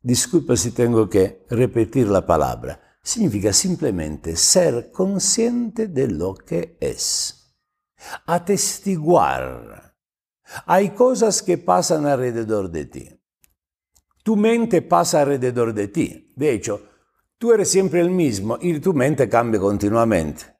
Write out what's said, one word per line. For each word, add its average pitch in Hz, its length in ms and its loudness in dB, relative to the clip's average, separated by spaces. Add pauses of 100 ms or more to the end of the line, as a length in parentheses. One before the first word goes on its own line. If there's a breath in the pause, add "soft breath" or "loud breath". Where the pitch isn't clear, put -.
disculpa 123 560 0
si 117 160 -4
tengo 117 360 2
que 95 420 0
repetir 117 580 0
la 95 180 2
palabra, 65 760 -2
significa 104 500 0
simplemente 87 840 -2
ser 147 540 2
consciente 220 960 -2
de 135 200 -2
lo 92 260 -4
que - 460 -8
es. - 760 -6 (720 loud breath)
Atestiguar. 143 1700 -2 (680 loud breath)
Hay 190 240 2
cosas 226 520 2
que 175 160 0
pasan 170 480 2
alrededor 117 640 -2
de 78 160 -6
ti. 62 220 -16 (1120)
Tu 220 140 2
mente 226 460 2
pasa 170 400 2
alrededor 123 520 0
de 104 140 -2
ti. - 460 -6
De 143 180 0
hecho, 104 280 -4 (580 soft breath)
tú 233 140 2
eres 202 180 4
siempre 170 300 2
el 175 100 2
mismo 120 500 0
y 170 200 -2
tu 185 140 0
mente 135 340 2
cambia 117 320 2
continuamente. 101 840 0 (160)